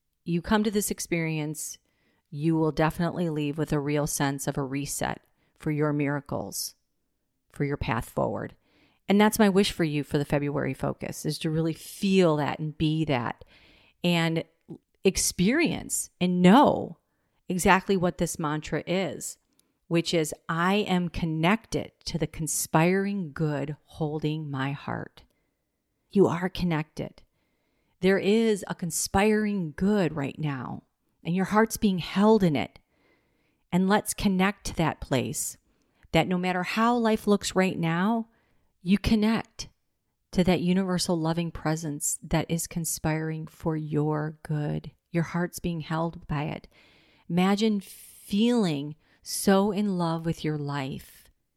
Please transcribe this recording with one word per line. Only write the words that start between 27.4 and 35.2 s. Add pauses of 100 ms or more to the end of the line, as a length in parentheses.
There
is
a
conspiring
good
right
now, (400)
and
your
heart's
being
held
in
it. (960)
And
let's
connect
to
that
place (560)